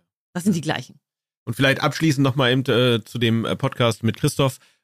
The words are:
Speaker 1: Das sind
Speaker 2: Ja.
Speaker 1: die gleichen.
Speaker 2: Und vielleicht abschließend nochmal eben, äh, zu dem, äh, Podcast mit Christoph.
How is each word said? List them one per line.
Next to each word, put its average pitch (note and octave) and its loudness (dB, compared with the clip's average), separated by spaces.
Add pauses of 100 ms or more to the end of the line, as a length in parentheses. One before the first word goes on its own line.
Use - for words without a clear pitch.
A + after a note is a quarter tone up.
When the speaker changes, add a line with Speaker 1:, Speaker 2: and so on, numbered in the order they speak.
(320)
Speaker 1:
Das E3+ -6
sind G3+ 2
Speaker 2:
Ja. E3 0
Speaker 1:
die E3+ -4
gleichen. - -8 (440)
Speaker 2:
Und A#2 -8
vielleicht C3+ 2
abschließend C#3+ 0
nochmal C3 2
eben, C3 0
äh, B2 2
zu - -12
dem, A2+ 0
äh, - -4
Podcast - -2
mit A2+ 0
Christoph. C#3 0 (260)